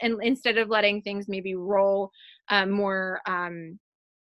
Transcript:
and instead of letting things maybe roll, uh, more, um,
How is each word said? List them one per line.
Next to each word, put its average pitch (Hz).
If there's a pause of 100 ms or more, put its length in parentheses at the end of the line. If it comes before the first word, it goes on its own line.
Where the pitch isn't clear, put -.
and 226
instead 233
of 220
letting 208
things 202
maybe 190
roll, 196 (380)
uh, 202
more, 190
um, 175 (580)